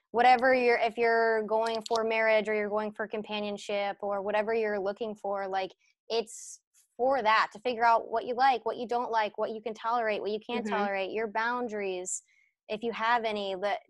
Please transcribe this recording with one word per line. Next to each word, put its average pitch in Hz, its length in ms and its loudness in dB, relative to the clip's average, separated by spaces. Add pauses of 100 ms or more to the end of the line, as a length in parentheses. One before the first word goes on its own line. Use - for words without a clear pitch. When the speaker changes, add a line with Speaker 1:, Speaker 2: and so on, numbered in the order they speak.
(120)
Speaker 1:
whatever 247 420 6
you're, 240 240 4
if 233 200 0
you're 226 460 4
going 220 440 0
for 220 160 2
marriage 220 460 2
or 214 60 0
you're 208 140 -2
going 214 220 -2
for 214 160 -6
companionship 208 920 -4
or 202 200 -4
whatever 214 320 0
you're 214 260 0
looking 208 360 -4
for, 196 320 -4
like, 190 240 -4 (380)
it's - 500 -6 (380)
for 262 240 2
that, 208 320 4
to 202 60 -16
figure 240 260 -2
out 233 240 4
what 226 160 -2
you 240 100 -4
like, 254 300 2
what 226 120 -4
you 240 100 -6
don't 240 240 -2
like, 214 260 0
what 214 140 -2
you 220 100 -10
can 220 140 -8
tolerate, 226 460 -2
what 202 100 -4
you 214 140 -4
can't 240 200 -6
Speaker 2:
Mm-hmm. 214 100 -2
Speaker 1:
tolerate, 196 360 -2
your 220 160 -4
boundaries, 208 960 -4 (440)
if 214 160 -8
you 233 80 -2
have 226 320 0
any, 208 380 -4
the, 202 120 -2 (160)